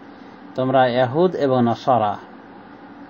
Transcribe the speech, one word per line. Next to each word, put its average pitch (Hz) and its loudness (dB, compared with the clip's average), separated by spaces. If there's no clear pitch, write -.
তোমরা 131 0
ইহুদ 127 0
এবং 127 0
নাসারা, 113 0